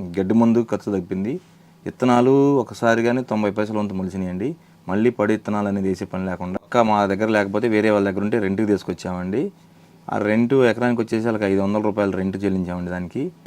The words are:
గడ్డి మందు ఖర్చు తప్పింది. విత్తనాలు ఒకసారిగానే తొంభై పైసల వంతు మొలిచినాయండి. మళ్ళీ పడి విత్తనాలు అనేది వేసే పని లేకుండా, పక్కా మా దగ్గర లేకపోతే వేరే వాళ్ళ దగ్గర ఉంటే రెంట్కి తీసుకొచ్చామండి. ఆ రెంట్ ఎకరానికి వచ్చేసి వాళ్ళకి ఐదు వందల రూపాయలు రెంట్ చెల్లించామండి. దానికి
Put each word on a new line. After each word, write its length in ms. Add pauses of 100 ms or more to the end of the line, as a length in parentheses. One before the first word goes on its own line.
(200)
గడ్డి 140
మందు 360
ఖర్చు 300
తప్పింది. 400 (440)
విత్తనాలు 720
ఒకసారిగానే 680
తొంభై 280
పైసల 280
వంతు 160
మొలిచినాయండి. 640 (320)
మళ్ళీ 220
పడి 220
విత్తనాలు 360
అనేది 200
వేసే 160
పని 220
లేకుండా, 320
పక్కా 240
మా 240
దగ్గర 220
లేకపోతే 400
వేరే 220
వాళ్ళ 200
దగ్గర 100
ఉంటే 180
రెంట్కి 280
తీసుకొచ్చామండి. 880 (600)
ఆ 60
రెంట్ 360
ఎకరానికి 480
వచ్చేసి 220
వాళ్ళకి 200
ఐదు 160
వందల 200
రూపాయలు 320
రెంట్ 320
చెల్లించామండి. 460
దానికి 420 (140)